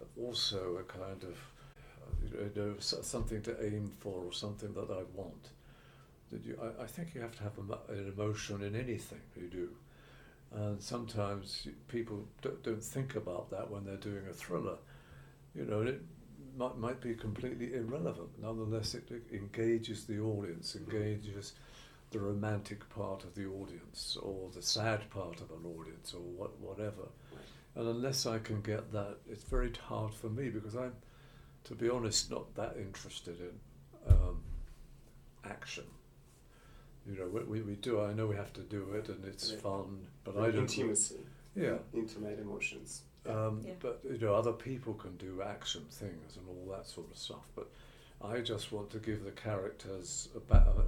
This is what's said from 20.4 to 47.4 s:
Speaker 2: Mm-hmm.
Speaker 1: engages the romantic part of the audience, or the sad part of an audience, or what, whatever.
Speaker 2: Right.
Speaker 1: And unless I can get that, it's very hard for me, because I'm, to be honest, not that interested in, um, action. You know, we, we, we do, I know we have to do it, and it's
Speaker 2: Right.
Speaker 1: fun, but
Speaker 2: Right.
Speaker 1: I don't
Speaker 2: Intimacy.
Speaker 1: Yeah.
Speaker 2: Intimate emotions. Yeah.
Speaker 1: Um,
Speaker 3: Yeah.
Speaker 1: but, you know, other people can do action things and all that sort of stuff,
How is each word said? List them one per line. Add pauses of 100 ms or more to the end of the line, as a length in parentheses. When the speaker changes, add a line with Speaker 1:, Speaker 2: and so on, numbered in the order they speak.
Speaker 2:
Mm-hmm.
Speaker 1:
engages (580)
the
romantic
part
of
the
audience,
or
the
sad
part
of
an (120)
audience,
or
what,
whatever. (260)
Speaker 2:
Right. (340)
Speaker 1:
And
unless
I
can
get
that, (120)
it's
very (160)
hard
for
me,
because
I'm, (720)
to
be
honest,
not
that
interested
in,
um, (1000)
action. (1300)
You
know,
we,
we,
we
do,
I
know
we
have
to
do
it,
and
it's
Speaker 2:
Right.
Speaker 1:
fun, (160)
but
Speaker 2:
Right.
Speaker 1:
I
don't
Speaker 2:
Intimacy. (360)
Speaker 1:
Yeah. (160)
Speaker 2:
Intimate
emotions. (240)
Yeah. (160)
Speaker 1:
Um,
Speaker 3:
Yeah.
Speaker 1:
but, (100)
you
know,
other
people
can
do
action
things
and
all
that
sort
of
stuff, (100)